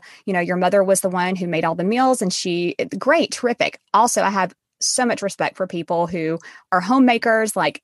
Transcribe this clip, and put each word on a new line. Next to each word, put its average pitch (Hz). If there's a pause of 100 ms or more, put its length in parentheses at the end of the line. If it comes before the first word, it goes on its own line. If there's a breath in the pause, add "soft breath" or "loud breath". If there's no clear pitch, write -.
(280 loud breath)
you 202
know, 180
your 175
mother 190
was 185
the 196
one 180
who 180
made 165
all 165
the 170
meals 247
and 185
she, 175 (240)
great, 302
terrific. - (160)
Also, 220
I 185
have 190 (260)
so -
much 220
respect 190
for 190
people 170
who 165 (340 loud breath)
are 185
homemakers. 233
Like, 165